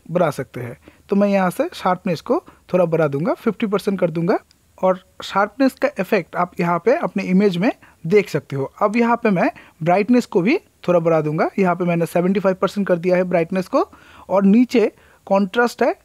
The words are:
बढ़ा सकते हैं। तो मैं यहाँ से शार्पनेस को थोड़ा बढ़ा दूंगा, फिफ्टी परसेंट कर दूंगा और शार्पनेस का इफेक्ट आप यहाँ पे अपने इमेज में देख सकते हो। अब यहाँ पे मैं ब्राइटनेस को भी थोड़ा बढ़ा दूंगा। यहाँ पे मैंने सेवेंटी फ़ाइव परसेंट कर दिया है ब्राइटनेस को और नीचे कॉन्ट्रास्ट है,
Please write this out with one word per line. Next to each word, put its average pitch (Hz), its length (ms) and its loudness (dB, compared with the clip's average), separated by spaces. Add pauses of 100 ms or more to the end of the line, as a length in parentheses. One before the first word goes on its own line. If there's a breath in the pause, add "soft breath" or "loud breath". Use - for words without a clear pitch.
(120)
बढ़ा 170 200 0
सकते 131 300 -10
हैं। 120 160 -12 (320 soft breath)
तो 202 60 0
मैं 202 120 2
यहाँ 190 220 0
से 269 240 -4
शार्पनेस 185 480 -2
को 226 200 -2 (320 loud breath)
थोड़ा 180 120 4
बढ़ा 160 220 0
दूंगा, 147 260 -2
फिफ्टी 226 340 -4
परसेंट 196 320 -2
कर 175 120 0
दूंगा 170 260 -2 (400)
और 185 260 0 (200)
शार्पनेस 214 520 0
का 269 140 -2 (100)
इफेक्ट 185 360 -2
आप 180 240 -4
यहाँ 175 260 0
पे 254 120 4
अपने 190 260 -4
इमेज 185 340 2
में 214 140 0 (340 soft breath)
देख 190 240 2
सकते - 260 -6
हो। 135 160 -6 (100)
अब 208 160 0
यहाँ 233 200 2
पे 226 120 0
मैं 196 220 0 (320 loud breath)
ब्राइटनेस 202 420 2
को - 160 0
भी 247 160 2 (300)
थोड़ा 175 120 4
बढ़ा 165 220 2
दूंगा। 160 280 -2 (100)
यहाँ 180 160 2
पे 180 100 -4
मैंने 170 200 0
सेवेंटी 185 340 0
फ़ाइव 190 160 0
परसेंट 190 320 -2
कर 180 100 2
दिया 180 180 0
है 180 100 2
ब्राइटनेस 180 420 -2
को 302 200 0 (420 loud breath)
और 190 160 2
नीचे 233 460 4 (360 soft breath)
कॉन्ट्रास्ट 202 560 0
है, 330 220 0